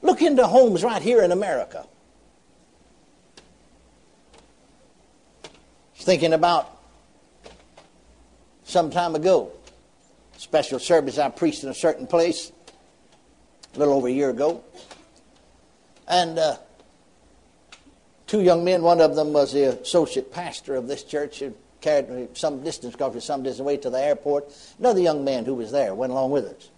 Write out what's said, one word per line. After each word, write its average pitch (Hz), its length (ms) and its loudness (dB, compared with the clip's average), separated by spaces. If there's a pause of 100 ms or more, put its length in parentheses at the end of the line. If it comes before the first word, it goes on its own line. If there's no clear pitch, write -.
Look 294 200 2
into 269 240 4
homes 202 380 4
right 214 180 -2
here 226 180 4
in 175 120 4
America. 160 520 -4 (4000)
Thinking 165 360 2
about 160 380 2 (1900)
some 165 300 -2
time 170 240 -2
ago, 156 340 2 (840)
special 139 420 -4
service 143 400 0
I 143 120 0
preached 151 340 -2
in 135 60 -10
a 131 40 -10
certain 170 320 -2
place - 460 -2 (1200)
a 127 60 -6
little 147 140 2
over 131 120 0
a 127 60 -2
year 135 180 -2
ago. 147 320 -2 (1400)
And, 170 320 0
uh, 151 180 0 (1700)
two 214 160 0
young 170 200 6
men, 180 180 2
one 170 200 4
of 147 160 4
them 151 160 0
was 143 200 2
the 139 120 2
associate 135 680 -2
pastor 156 440 -10
of 127 100 -6
this 139 160 -10
church, 147 380 -8
who 135 120 -10 (280)
carried 143 280 0
me 123 240 -10
some 143 300 -6
distance, 120 320 -10
got 135 180 -4
me 113 60 -10
some 135 240 -8
distance 127 160 -6
away 139 180 -2
to 135 140 -6
the 127 100 -2
airport. 143 480 -2 (300)
Another 214 220 2
young 151 240 0
man 131 200 -2
who 127 80 -4
was 117 200 -8
there 117 240 -2
went 127 160 -4
along 131 180 -2
with 139 140 0
us. - 340 -16